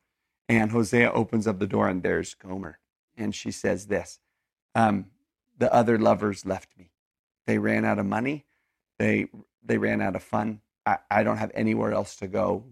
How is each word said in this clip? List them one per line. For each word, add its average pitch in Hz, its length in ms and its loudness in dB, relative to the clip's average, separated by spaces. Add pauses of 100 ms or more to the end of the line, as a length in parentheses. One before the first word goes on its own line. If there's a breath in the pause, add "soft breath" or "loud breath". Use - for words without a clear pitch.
(480)
And 110 220 4
Hosea 117 420 4
opens 113 340 0
up 101 120 -2
the 101 80 -2
door, 104 220 0
and 92 140 -2
there's 87 320 -2
Gomer. 92 440 -12 (380)
And 104 180 -6
she - 160 -8
says 98 380 -4
this, - 300 -4 (560)
um, 104 320 2 (520)
"The 120 140 2
other 117 260 4
lovers 104 480 2
left 95 320 -8
me. 90 120 -20 (560)
They 110 120 2
ran 107 260 0
out 107 140 0
of 101 80 -2
money. 123 400 -4 (520)
They, 104 280 0 (380)
they 117 140 0
ran 107 220 -2
out 98 160 -2
of 95 60 -8
fun. 110 380 -4 (260)
I, 104 120 0 (120)
I 104 120 4
don't 110 140 0
have 110 180 -6
anywhere 110 380 0
else 104 240 -4
to 101 120 -10
go. 98 440 -2